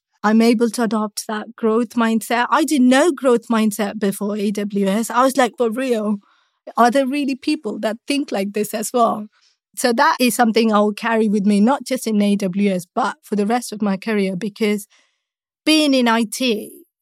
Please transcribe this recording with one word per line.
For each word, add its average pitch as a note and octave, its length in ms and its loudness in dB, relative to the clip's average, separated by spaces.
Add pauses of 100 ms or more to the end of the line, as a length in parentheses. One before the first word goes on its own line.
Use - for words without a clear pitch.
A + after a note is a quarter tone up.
(240)
I'm A3 180 4
able A#3 300 4
to B3 120 -4
adopt G#3+ 440 -4
that - 280 -10
growth A3+ 340 0
mindset. A3+ 600 -2
I C#4 160 2
didn't B3+ 240 4
know C#4+ 220 6
growth A#3+ 380 0
mindset G#3+ 500 -2
before G3+ 360 -4
A G#3 160 -2
W G3+ 360 -2
S. G#3+ 220 -2
I B3 140 2
was C4+ 140 2
like, B3 200 0
"For A#3 140 0
real, G#3+ 460 -2 (580)
are A#3 160 4
there C4+ 160 2
really C4+ 280 -4
people D4 440 -6
that G#3+ 180 -6 (100)
think C#4+ 240 -2
like G3+ 220 -4
this G#3 200 -4
as A3 180 -8
well?" G#3+ 360 0 (480)
So B3 180 0
that C#4+ 260 2
is B3 160 2
something A3+ 360 2
I G#3 80 4
will G#3 140 2
carry A3+ 360 0
with G3+ 160 0
me, G3+ 160 4
not C4 240 2
just B3+ 220 -6
in G#3 140 2
A G3+ 140 2
W G3 360 0
S, F3+ 220 -4
but A3+ 300 -4
for - 120 -6
the G3+ 120 0
rest A#3+ 240 -2
of G#3+ 100 -12
my G3+ 140 0
career, G3 400 -2
because G#3 520 -4 (800)
being D4+ 280 4
in B3+ 140 2
I A3+ 160 2
T, A3 600 -4 (180)